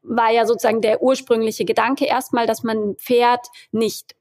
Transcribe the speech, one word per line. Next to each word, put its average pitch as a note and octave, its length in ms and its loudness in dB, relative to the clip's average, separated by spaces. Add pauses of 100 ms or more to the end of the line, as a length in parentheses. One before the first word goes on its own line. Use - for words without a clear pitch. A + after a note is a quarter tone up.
war A3+ 300 0
ja A3+ 140 2
sozusagen A3+ 360 0
der A3 200 0
ursprüngliche A3+ 640 0
Gedanke A#3 400 0
erstmal, A#3+ 400 -2
dass A3 180 -2
man A3 140 -2
ein G#3 180 -4
Pferd A#3+ 520 2 (240)
nicht G#3+ 500 -4